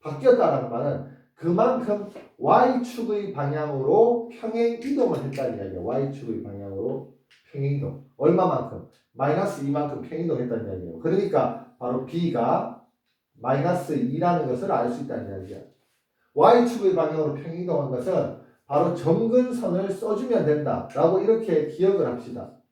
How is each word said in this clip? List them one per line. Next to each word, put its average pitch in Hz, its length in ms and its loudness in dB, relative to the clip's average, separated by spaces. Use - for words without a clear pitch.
바뀌었다는 - 680 4
말은 - 360 -4
그만큼 208 720 0
Y축의 226 960 2
방향으로 190 960 2
평행 233 420 -2
이동을 240 420 0
했다는 - 340 -4
이야기야. 95 240 -8
Y축의 120 640 -4
방향으로 101 720 -8
평행 139 260 -2
이동. - 280 -8
얼마만큼? 165 720 2
마이너스 147 520 0
이만큼 147 360 -2
평행 165 240 -6
이동했다는 120 420 -4
이야기예요. 90 320 -10
그러니까 - 800 0
바로 123 260 -4
B가 - 760 -2
마이너스 143 520 0
이라는 151 540 0
것을 123 240 -2
알 123 180 0
수 - 140 -6
있다는 101 260 -8
이야기야. 98 300 -10
Y축의 202 640 6
방향으로 151 400 0
평행 165 260 -10
이동한 151 280 -2
것은 - 480 -2
바로 160 300 0
점근선을 220 960 2
써주면 226 540 0
된다라고 151 760 2
이렇게 190 460 2
기억을 180 380 2
합시다. 120 460 -8